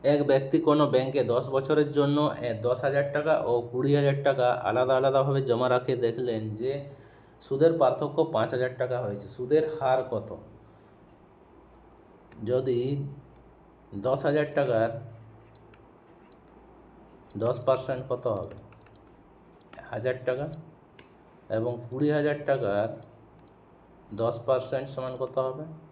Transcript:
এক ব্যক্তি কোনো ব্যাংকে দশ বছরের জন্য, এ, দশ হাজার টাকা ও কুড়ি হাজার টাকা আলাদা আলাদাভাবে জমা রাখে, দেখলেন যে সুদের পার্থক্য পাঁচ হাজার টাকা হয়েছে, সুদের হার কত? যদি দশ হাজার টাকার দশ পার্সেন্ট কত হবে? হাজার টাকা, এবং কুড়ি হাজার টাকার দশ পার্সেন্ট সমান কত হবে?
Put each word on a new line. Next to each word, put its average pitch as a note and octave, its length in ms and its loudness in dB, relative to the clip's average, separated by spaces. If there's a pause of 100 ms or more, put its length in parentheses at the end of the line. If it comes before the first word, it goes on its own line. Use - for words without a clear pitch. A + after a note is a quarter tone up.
এক C#3+ 160 4 (100)
ব্যক্তি C3+ 260 4 (120)
কোনো D3+ 160 6 (100)
ব্যাংকে C3 260 2 (140)
দশ C3 100 2 (100)
বছরের C#3+ 440 2
জন্য, C#3+ 200 4 (280)
এ, A#2+ 40 -2 (160)
দশ B2 200 2
হাজার C#3+ 260 2
টাকা D3 220 2 (160)
ও - 20 2 (180)
কুড়ি C3 280 0
হাজার C#3 280 2
টাকা C3 200 4 (220)
আলাদা B2+ 280 2
আলাদাভাবে C3+ 520 2
জমা A#2+ 200 2
রাখে, B2+ 280 2
দেখলেন A#2 460 -2 (180)
যে C3 120 -2 (720)
সুদের D3+ 340 4
পার্থক্য C#3 400 2 (160)
পাঁচ A2+ 200 2
হাজার B2+ 240 -2
টাকা B2 260 -2
হয়েছে, G2+ 300 -8
সুদের D3 300 2 (100)
হার C3 260 2 (100)
কত? A2 180 -6 (2250)
যদি B2+ 340 0 (1300)
দশ C3+ 200 2
হাজার D3 280 2
টাকার A#2 360 2 (2500)
দশ A2+ 300 -2
পার্সেন্ট C3 440 0
কত B2 160 -6 (140)
হবে? E2+ 180 -10 (1300)
হাজার B2 340 -4
টাকা, C3 220 -2 (1040)
এবং A2+ 220 -2 (120)
কুড়ি C#3+ 320 -2
হাজার D3 220 0 (100)
টাকার A2+ 400 0 (1200)
দশ A2+ 240 -2 (100)
পার্সেন্ট C3 500 0
সমান C3 280 -8
কত B2 140 -6 (100)
হবে? D3+ 180 -8 (280)